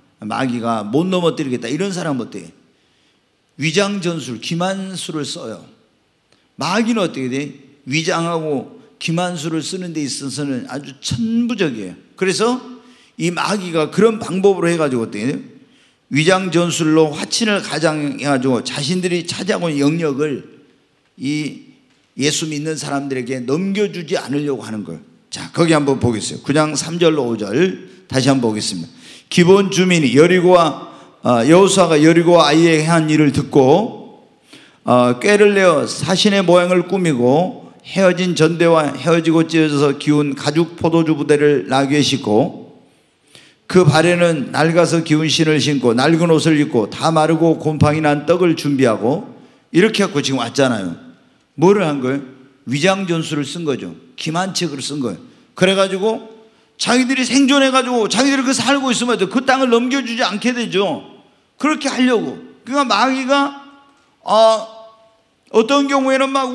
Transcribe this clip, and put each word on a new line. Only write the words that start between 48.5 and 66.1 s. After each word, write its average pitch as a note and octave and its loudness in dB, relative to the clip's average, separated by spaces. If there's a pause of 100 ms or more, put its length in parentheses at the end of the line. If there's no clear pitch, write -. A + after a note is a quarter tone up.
준비하고 C3 -2 (360)
이렇게 G#3 2
해갖고 C#3+ -2
지금 C3+ -2
왔잖아요. A2+ -2 (600)
뭐를 F#3+ 4
한 C#3+ -2
거예요? C3 -4 (440)
위장 F3+ -2
전술을 D#3 -4
쓴 E3+ -10
거죠. G2 -6 (200)
기만책을 E3 -6
쓴 C#3+ -8
거예요. G#2 -6 (380)
그래가지고 G3 0 (480)
자기들이 B3+ 0
생존해가지고 B3+ 2
자기들이 C4+ 0
그 C4 0
살고 C4 0
있으면 A#3 -2 (120)
그 C4 -2
땅을 C4 2
넘겨주지 A#3+ 0
않게 G#3 -2
되죠. F#3+ -4 (540)
그렇게 D4+ -2
하려고. G#3+ -2 (240)
그러니까 B3+ -2
마귀가, C4 0 (580)
어, A3 2 (800)
어떤 C#4 2
경우에는 C4+ 0